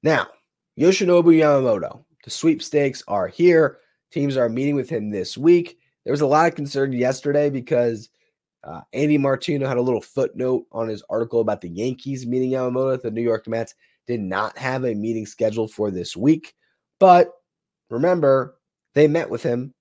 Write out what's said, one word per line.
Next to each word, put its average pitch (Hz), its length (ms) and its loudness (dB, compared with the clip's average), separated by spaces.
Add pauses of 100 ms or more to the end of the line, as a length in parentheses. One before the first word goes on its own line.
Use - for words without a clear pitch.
Now, 151 240 0 (500)
Yoshinobu 175 500 4
Yamamoto, 139 760 2 (200)
the 123 60 -18
sweepstakes 147 760 -2
are 98 220 -2
here. 165 500 4 (320)
Teams 143 260 -4
are 123 120 0
meeting 135 260 -2
with 131 160 -4
him 107 220 -6
this 95 260 -8
week. 170 400 2 (260)
There - 80 -4
was 147 100 0
a 147 40 2
lot 147 220 4
of 139 80 -4
concern 139 360 -4
yesterday 139 580 0
because, 120 580 -2 (540)
uh, 82 200 -16 (100)
Andy 147 240 2
Martino 135 500 -2
had 127 120 -2
a - 20 0
little 123 220 0
footnote 127 680 -4
on 113 160 -6
his 107 220 -8
article 117 320 -2
about 107 220 -2
the 87 80 -12
Yankees 127 560 -8
meeting 127 240 -2
Yamamoto. 131 500 -2
The 117 100 -8
New 113 120 -6
York 113 260 -2
Mets 113 260 -6 (320)
did 120 140 -6
not 98 380 -4
have 131 260 -4
a 120 80 -2
meeting 110 320 -4
scheduled 110 480 -4
for 104 180 -4
this 90 240 -8
week. 147 400 0 (440)
But 180 340 8 (560)
remember, 139 680 0 (360)
they 147 140 6
met 160 220 -2
with 117 120 -6
him 123 380 -4